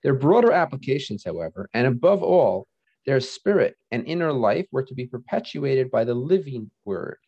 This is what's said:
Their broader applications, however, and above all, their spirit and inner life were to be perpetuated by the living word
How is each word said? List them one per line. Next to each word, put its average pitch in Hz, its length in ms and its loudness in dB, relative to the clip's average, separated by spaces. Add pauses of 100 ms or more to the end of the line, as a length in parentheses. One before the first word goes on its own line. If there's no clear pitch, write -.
Their 139 120 2
broader 196 380 4
applications, 139 680 -2
however, 85 520 -8
and 123 120 2
above 147 360 2
all, 117 440 2 (380)
their 135 160 2
spirit - 560 0 (140)
and 120 160 -4
inner 160 260 -2
life 120 400 0
were 135 120 -2
to 135 100 -14
be 127 100 -8
perpetuated 135 840 -4
by 113 140 0
the 120 100 -2
living 135 560 -2 (160)
word 95 420 -8